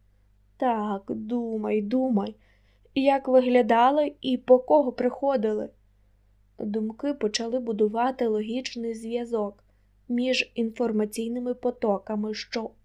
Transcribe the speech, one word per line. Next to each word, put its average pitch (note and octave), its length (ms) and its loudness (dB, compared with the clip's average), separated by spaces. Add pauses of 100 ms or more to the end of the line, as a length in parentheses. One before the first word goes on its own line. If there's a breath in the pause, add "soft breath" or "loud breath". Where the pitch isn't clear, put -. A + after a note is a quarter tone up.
(560)
Так, G#3+ 520 -2
думай, A3 760 -4
думай. A3 520 0 (600 soft breath)
Як C4+ 340 2
виглядали B3+ 920 4
і B3+ 160 -2
по B3+ 220 6
кого B3+ 340 4
приходили? A#3+ 760 -2 (920)
Думки A3 560 -4
почали A#3 440 -4
будувати A3+ 680 0
логічний A3+ 680 -4
зв'язок A3+ 680 -6 (440)
між B3+ 460 0
інформаційними A3+ 1000 -2
потоками, G#3+ 800 -4
що - 360 -8 (140)